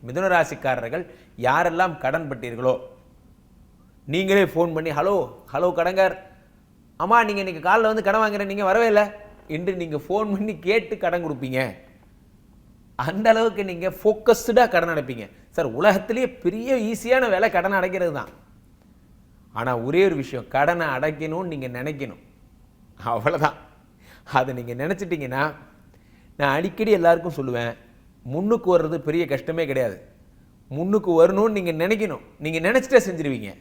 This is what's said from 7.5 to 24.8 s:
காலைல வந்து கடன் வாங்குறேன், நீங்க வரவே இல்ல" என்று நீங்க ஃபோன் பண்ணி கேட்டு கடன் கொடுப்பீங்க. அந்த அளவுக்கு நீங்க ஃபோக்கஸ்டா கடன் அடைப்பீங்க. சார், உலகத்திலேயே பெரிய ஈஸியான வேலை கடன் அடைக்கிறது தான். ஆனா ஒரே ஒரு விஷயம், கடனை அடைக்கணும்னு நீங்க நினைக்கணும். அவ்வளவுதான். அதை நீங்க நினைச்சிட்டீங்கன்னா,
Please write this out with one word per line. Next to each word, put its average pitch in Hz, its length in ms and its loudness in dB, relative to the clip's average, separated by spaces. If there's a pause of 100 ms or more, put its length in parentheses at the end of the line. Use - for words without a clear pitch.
காலைல 220 220 4
வந்து 220 160 -2
கடன் 214 160 2
வாங்குறேன், 202 300 -2
நீங்க 202 120 -4
வரவே 220 280 4
இல்ல" 208 100 6 (540)
என்று 180 240 -2
நீங்க 160 160 -6
ஃபோன் 202 360 -2
பண்ணி 202 260 -4
கேட்டு 214 360 -2 (100)
கடன் 175 200 0
கொடுப்பீங்க. 131 360 -4 (1400)
அந்த 175 340 -2
அளவுக்கு 220 320 2
நீங்க 180 240 -6 (120)
ஃபோக்கஸ்டா 220 640 4 (100)
கடன் 170 180 2
அடைப்பீங்க. 127 340 -6 (240)
சார், 160 180 -2 (100)
உலகத்திலேயே 208 500 2 (140)
பெரிய 226 340 0 (120)
ஈஸியான 240 460 0
வேலை 208 160 2
கடன் 190 280 0
அடைக்கிறது 180 400 -2
தான். 110 140 -12 (1200)
ஆனா 120 180 -2 (140)
ஒரே 165 220 2
ஒரு 165 140 -2
விஷயம், 127 340 -10
கடனை 165 300 2 (100)
அடைக்கணும்னு 156 560 -4
நீங்க 131 160 -8 (100)
நினைக்கணும். 135 440 -10 (760)
அவ்வளவுதான். 135 580 0 (800)
அதை 131 160 0
நீங்க 120 200 -8
நினைச்சிட்டீங்கன்னா, 147 680 -4 (960)